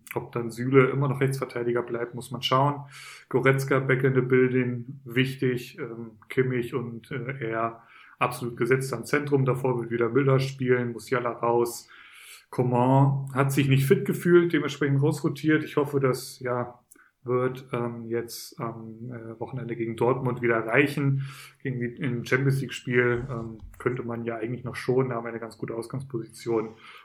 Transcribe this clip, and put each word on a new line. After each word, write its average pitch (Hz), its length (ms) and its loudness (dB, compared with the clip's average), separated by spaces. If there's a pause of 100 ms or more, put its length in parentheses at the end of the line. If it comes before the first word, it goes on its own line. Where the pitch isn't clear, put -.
(140)
ob 120 180 -6
dann 117 180 -4
Süle 127 360 6
immer 135 200 0
noch 131 140 -2
Rechtsverteidiger 123 640 0
bleibt, 120 340 -6
muss - 160 -10
man 117 100 -8
schauen. 139 380 2 (480)
Goretzka, 135 500 4
back 131 240 2
in 131 120 2
the 127 80 4
building, 127 840 0
wichtig. 127 760 -2
Ähm, 117 340 -12 (160)
Kimmich 127 460 0
und, 117 380 -8
äh, 117 380 -6
er 117 340 -4 (340)
absolut 123 380 -2
gesetzt 131 360 2
am 117 120 -6
Zentrum. 143 400 2
Davor 127 340 0
wird 117 140 -6
wieder 117 160 2
Müller 135 320 4
spielen, 123 500 0
Musiala 120 400 -2
raus. 120 580 0 (680)
Coman 131 800 4
hat 139 160 4
sich 139 180 2
nicht 135 160 6
fit - 200 4
gefühlt, 175 480 4
dementsprechend 139 500 2
rausrotiert. 156 640 2
Ich - 120 -8
hoffe, 143 220 0
das, 131 400 -2
ja, 123 400 -4 (460)
wird, 127 480 -2
ähm, 117 340 -4
jetzt 117 540 -8
am, 113 500 -10
äh, 113 300 -14
Wochenende 117 340 -8
gegen 113 220 -4
Dortmund 127 440 0
wieder 117 240 2
reichen. 139 640 2 (380)
Gegen 120 160 -4
die, 120 60 -2
im 120 380 -4
Champions 135 360 2
League 127 120 -8
Spiel, 123 560 0
ähm, 113 300 -8 (200)
könnte 127 260 -4
man 117 200 -8
ja 113 120 -4
eigentlich 117 260 -6
noch 117 140 -10
schon, 127 320 0
da 120 80 -4
haben 117 80 -6
wir 117 60 -8
eine 113 100 -8
ganz 113 180 -12
gute 117 160 -8
Ausgangsposition, 113 1040 -6 (280)